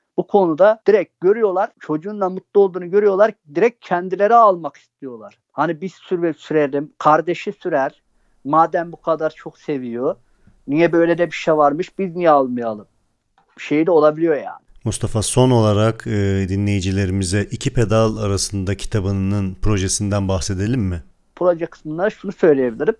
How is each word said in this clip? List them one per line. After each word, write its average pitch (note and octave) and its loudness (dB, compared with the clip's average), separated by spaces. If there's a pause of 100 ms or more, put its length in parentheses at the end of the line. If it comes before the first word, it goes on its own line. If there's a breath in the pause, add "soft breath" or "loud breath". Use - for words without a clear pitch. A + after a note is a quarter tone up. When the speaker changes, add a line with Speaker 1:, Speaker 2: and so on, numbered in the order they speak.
(180)
Speaker 1:
bu F3+ -4
konuda F#3+ 4
direkt G3 0
görüyorlar. G3+ 0
Çocuğun F#3 -8
da F#3 0
mutlu F#3 0
olduğunu F3+ -2
görüyorlar. G#3 4 (240)
Direkt G#3+ 0
kendileri F#3 0
almak F#3 4
istiyorlar. A2+ -20 (140)
Hani D#3 -4
"Biz F3+ -8
sür-, E3+ -6
sürelim, D3 -4
kardeşi E3 0
sürer. E3 -6 (420)
Madem E3 0
bu D#3+ -20
kadar D#3 -2
çok - -14
seviyor, B2+ -6 (520)
niye D#3+ 2
böyle E3+ 2
de E3+ 0
bir D#3+ -14
şey D#3+ 0
varmış, D3+ 0
biz F#3 -6
niye F3 2
almayalım?" A#2+ 0 (680)
şey D#3 0
de F#3 2
olabiliyor D3+ 4
yani. F#2+ -10 (180)
Speaker 2:
Mustafa, A2 -4
son B2+ 2
olarak, A2 2
e, G2 0
dinleyicilerimize G2 -2
İki - -6
Pedal A2 2
Arasında G2 -4
kitabının G2 -2
projesinden G2+ 0
bahsedelim G2 -2
mi? F2+ -4 (320)
Speaker 1:
Proje E3+ 0
kısmında D#3+ -6
şunu G3+ -8
söyleyebilirim. C3+ 2